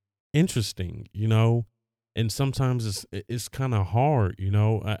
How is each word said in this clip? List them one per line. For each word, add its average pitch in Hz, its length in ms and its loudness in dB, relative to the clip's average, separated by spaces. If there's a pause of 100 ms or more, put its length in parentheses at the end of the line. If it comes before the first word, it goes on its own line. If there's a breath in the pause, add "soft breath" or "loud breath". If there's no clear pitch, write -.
(320)
interesting," 104 800 -2
you 107 160 -2
know? 113 380 4 (500)
And 113 160 0
sometimes 131 540 -2
it's, 101 260 -6
i-, 98 160 -10
it's - 200 -8
kinda 123 360 -2
hard, 117 540 2
you 95 120 -2
know? 107 340 2
I, 104 160 -4